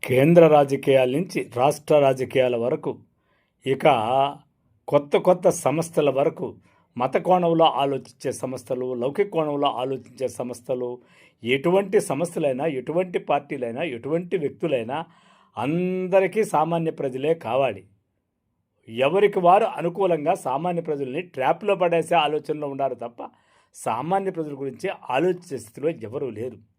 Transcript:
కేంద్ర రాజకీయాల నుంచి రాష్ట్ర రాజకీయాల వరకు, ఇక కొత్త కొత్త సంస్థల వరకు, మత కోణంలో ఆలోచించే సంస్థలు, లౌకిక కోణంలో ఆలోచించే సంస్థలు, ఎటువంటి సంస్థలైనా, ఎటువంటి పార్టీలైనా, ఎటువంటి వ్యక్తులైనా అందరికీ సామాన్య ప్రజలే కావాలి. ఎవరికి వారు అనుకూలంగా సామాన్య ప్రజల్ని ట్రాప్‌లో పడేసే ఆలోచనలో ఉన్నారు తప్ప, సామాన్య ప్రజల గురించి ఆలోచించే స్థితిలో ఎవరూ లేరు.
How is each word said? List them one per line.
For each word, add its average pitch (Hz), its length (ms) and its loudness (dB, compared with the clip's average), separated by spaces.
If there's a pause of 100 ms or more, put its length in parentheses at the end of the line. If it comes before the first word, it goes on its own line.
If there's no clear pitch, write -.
కేంద్ర 151 460 6
రాజకీయాల 139 600 4
నుంచి 147 300 -4 (160)
రాష్ట్ర 151 380 2 (100)
రాజకీయాల 127 520 2
వరకు, 131 360 -4 (720)
ఇక 135 200 0 (1000)
కొత్త 143 300 2
కొత్త 180 300 2 (160)
సంస్థల 151 460 0
వరకు, 147 360 -2 (500)
మత 135 200 -2
కోణంలో 170 500 4 (160)
ఆలోచించే 135 500 -6
సంస్థలు, 127 600 -8
లౌకిక 139 400 -2
కోణంలో 147 340 0 (140)
ఆలోచించే 127 460 -8
సంస్థలు, 123 600 -8 (540)
ఎటువంటి 180 580 2
సంస్థలైనా, 139 680 -4 (140)
ఎటువంటి 175 400 -4 (100)
పార్టీలైనా, 139 540 -4 (120)
ఎటువంటి 170 480 -6
వ్యక్తులైనా 131 540 -4 (580)
అందరికీ 185 880 0
సామాన్య 160 560 0
ప్రజలే 139 320 -2 (140)
కావాలి. 117 360 0 (1040)
ఎవరికి 175 580 2
వారు 202 200 6 (120)
అనుకూలంగా 170 560 0
సామాన్య 165 480 -4
ప్రజల్ని 143 400 -6 (120)
ట్రాప్‌లో 165 480 0
పడేసే 170 320 0 (120)
ఆలోచనలో 151 480 -4
ఉన్నారు 135 300 -4
తప్ప, 120 180 -14 (520)
సామాన్య 170 640 -4
ప్రజల 151 260 -8
గురించి 139 260 -8 (260)
ఆలోచించే 175 440 0
స్థితిలో 123 320 -6 (180)
ఎవరూ 131 220 -8
లేరు. 110 280 -10 (200)